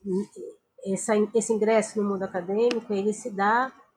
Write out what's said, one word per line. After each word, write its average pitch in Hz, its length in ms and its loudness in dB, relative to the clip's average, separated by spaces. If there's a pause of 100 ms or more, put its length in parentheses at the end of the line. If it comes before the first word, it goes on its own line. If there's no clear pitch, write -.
(880)
essa, 196 280 -2 (200)
esse 226 180 0
ingresso 214 480 4
no 202 80 0
mundo 190 140 -4
acadêmico, 208 680 -2
ele 202 200 0
se 208 160 -10
dá 220 440 0 (240)